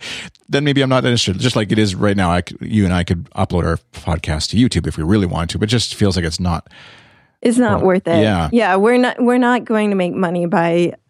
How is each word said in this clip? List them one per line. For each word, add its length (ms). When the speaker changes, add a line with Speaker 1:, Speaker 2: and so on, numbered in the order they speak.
Speaker 1:
<laughs> 340
then 140
maybe 180
I'm 80
not 140
that 60
interested. 280
Just 180
like 160
it 60
is 160
right 240
now, 140
I 160
c-, 140
you 220
and 120
I 80
could 280
upload 320
our 140
podcast 560
to 80
YouTube 300
if 100
we 60
really 240
wanted 240
to, 80
but 100
it 20
just 220
feels 220
like 100
it's 140
not 280
Speaker 2:
It's 160
not 200
Speaker 1:
well, 100
Speaker 2:
worth 200
it. 140
Speaker 1:
yeah. 300
Speaker 2:
Yeah, 240
we're 220
not, 240
we're 160
not 260
going 280
to 40
make 180
money 340
by 480